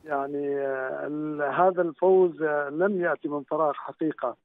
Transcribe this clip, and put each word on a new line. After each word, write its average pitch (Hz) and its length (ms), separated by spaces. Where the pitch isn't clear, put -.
يعني، 143 540
آه، 139 480
ال-، 151 340
هذا 170 400
الفوز، 175 600
آه، 147 280
لم 180 320
يأتي 160 260
من 143 160
فراغ 156 300
حقيقة، - 720